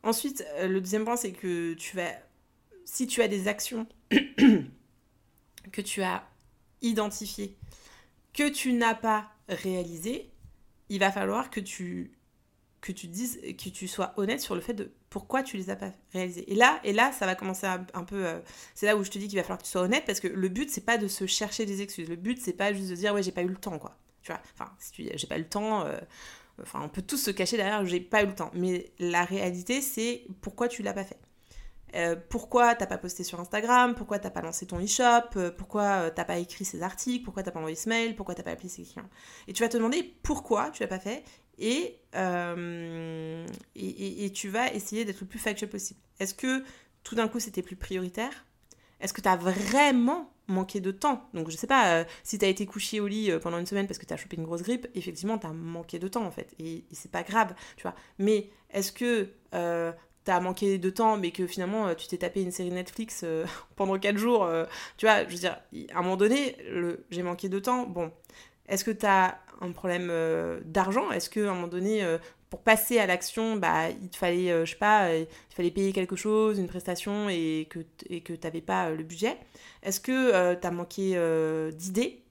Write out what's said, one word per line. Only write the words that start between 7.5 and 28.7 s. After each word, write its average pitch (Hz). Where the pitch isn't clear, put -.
que 294
tu 262
n'as 226
pas 214
réalisées, 180
il 196
va 196
falloir 202
que 220
tu, 180
que -
tu 175
dises, 233
que -
tu 185
sois 185
honnête 208
sur 196
le 175
fait 233
de 202
pourquoi 262
tu 240
les 190
as 196
pas 190
réalisées. 185
Et 196
là, 254
et 202
là, 247
ça 214
va 185
commencer 190
à 185
un 180
peu, 190
euh, 165
c'est 202
là 208
où 202
je 196
te 202
dis 202
qu'il 196
va 170
falloir 180
que -
tu -
sois 180
honnête, 226
parce 196
que 185
le 185
but, 262
c'est -
pas 233
de 208
se 190
chercher 214
des 196
excuses. 180
Le 170
but, 226
c'est 180
pas 202
juste 196
de 175
dire, « 202
Ouais, 202
j'ai 180
pas 180
eu 180
le 185
temps, 180
quoi. » -
Tu -
vois, -
enfin, -
si -
tu -
dis, « -
J'ai -
pas -
eu 160
le 165
temps, 208
euh, », -
enfin, -
on 147
peut 190
tous 277
se 220
cacher 196
derrière, « 202
J'ai 180
pas 208
eu 202
le 196
temps. » -
Mais 180